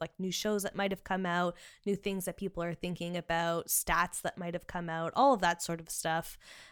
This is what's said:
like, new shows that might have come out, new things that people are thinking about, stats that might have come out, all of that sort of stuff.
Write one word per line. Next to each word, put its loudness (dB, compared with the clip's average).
like, -6
new -2
shows 0
that -6
might 0
have -6
come 0
out, 2
new 2
things -2
that -4
people -6
are -2
thinking -4
about, 0
stats 2
that -4
might -4
have -6
come -6
out, -2
all 8
of 4
that 2
sort -2
of -12
stuff. -2